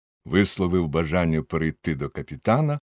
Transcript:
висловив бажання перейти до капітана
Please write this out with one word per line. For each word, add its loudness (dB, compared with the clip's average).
висловив 2
бажання 0
перейти -2
до -6
капітана -2